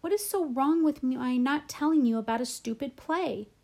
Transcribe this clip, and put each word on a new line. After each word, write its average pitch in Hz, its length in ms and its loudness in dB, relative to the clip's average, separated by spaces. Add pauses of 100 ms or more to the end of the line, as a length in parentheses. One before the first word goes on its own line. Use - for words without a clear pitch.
What 339 120 -2
is 415 160 0
so 381 160 0
wrong 294 400 2
with 302 180 0
me, 254 140 0
my 254 200 -2
not 269 320 0
telling 302 360 2
you 226 140 4
about 226 220 -2
a 247 60 -2
stupid 240 500 -8
play? 277 520 -4 (160)